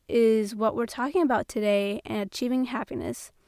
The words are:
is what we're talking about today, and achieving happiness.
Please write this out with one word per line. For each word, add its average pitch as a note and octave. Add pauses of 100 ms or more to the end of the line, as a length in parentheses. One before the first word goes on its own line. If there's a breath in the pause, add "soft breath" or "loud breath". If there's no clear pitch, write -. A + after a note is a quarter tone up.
is A3
what G#3+
we're A#3
talking D4
about B3
today, G3+
and G#3+
achieving B3
happiness. - (160)